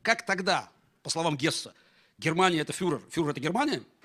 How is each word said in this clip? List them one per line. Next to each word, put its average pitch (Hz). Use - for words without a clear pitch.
Как 220
тогда, 185
по 151
словам 160
Гесса, 135
Германия — 170
это 147
фюрер, 156
фюрер — 156
это 131
Германия, 180